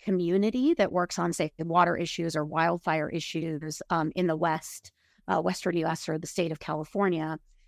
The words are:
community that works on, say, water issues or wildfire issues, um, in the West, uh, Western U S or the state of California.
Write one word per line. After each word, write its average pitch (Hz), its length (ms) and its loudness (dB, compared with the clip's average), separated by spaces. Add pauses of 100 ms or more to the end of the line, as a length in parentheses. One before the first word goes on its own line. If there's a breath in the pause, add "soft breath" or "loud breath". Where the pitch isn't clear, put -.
community 202 720 4
that 208 180 2
works 175 260 -2
on, 170 140 0
say, 156 260 -2
water 170 380 4
issues 165 400 -2
or 151 80 0
wildfire 160 640 0
issues, 156 840 -6
um, 160 240 0
in 180 120 2
the 160 100 2
West, 156 560 -2 (360)
uh, 185 120 2
Western 180 360 0
U 160 100 0
S 160 220 -4
or 156 100 -2
the 170 80 -8
state 170 260 -2
of 151 60 -8
California. 160 800 -2 (300)